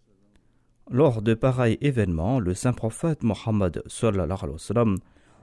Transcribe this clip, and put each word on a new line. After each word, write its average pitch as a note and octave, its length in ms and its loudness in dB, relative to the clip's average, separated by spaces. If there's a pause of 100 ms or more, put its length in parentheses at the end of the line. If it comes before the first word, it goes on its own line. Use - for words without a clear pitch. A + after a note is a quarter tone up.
(920)
Lors B2 320 4
de A2 120 2
pareils B2 460 2
événements, A2 600 0
le F2+ 140 0
saint B2 180 0
prophète C#3+ 500 -4
Mohammed G2+ 640 -2
sallallahu F#2+ 540 -2
alayhi C#2+ 140 -8
wa D#2+ 40 -12
sallam A2 380 0 (460)